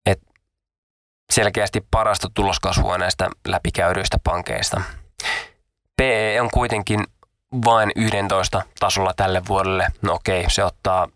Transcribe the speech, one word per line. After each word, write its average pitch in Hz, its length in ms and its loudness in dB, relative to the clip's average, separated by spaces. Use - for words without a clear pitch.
Et 95 160 2
selkeästi 104 580 2
parasta - 420 2
tuloskasvua 92 640 0
näistä 90 320 0
läpikäydyistä - 760 0
pankeista. - 580 -2
P - 40 2
E 107 400 2
on 117 120 -2
kuitenkin 107 500 0
vain 110 300 4
yhdentoista 101 680 0
tasolla 95 360 0
tälle 95 320 0
vuodelle. 95 400 0
No 92 120 0
okei, 90 360 -2
se - 140 0
ottaa 92 520 -2